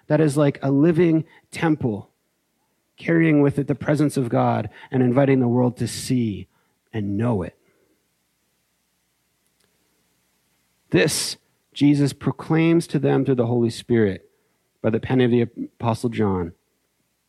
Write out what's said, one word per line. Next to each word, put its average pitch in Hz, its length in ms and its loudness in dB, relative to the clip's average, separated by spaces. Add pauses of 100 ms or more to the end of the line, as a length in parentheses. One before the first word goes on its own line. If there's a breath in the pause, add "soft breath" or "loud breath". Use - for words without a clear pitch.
that 151 120 2
is 151 160 0
like 143 260 0
a 139 100 -2
living 160 520 2 (280 soft breath)
temple, 131 580 -4 (880)
carrying 165 440 2
with 143 160 2
it 143 100 -2
the 147 80 -2
presence 147 420 -2
of 127 100 0
God 120 420 -2 (220 loud breath)
and 131 100 2
inviting 131 380 2
the 123 80 0
world 123 300 0
to 120 100 -4
see 110 640 -4 (440)
and 101 240 -4
know 110 260 -2
it. - 120 -12 (3250)
This - 460 0 (380)
Jesus 143 400 2
proclaims 165 760 -2
to - 100 -4
them 135 280 0
through 135 100 0
the 120 100 0
Holy 117 240 0
Spirit 110 640 -2 (500)
by 110 80 -2
the 110 120 -2
pen 127 180 0
of 123 100 4
the 120 120 4
Apostle - 680 -6
John. 95 440 -2 (760)